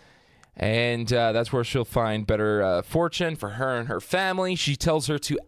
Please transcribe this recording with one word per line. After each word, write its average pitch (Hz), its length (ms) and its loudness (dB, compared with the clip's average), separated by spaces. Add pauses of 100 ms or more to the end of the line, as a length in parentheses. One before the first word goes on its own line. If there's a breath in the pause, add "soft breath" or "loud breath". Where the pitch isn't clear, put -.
(540 soft breath)
And, 117 560 0
uh, 117 220 4
that's 113 200 0
where 123 120 2
she'll 120 220 -2
find 107 400 0
better, 107 360 2
uh, 92 200 2
fortune 165 540 0
for 104 140 -8
her 127 260 -2
and 117 120 -4
her 101 120 -4
family. 185 560 0
She 143 200 -2
tells 156 300 2
her 151 140 0
to - 280 -4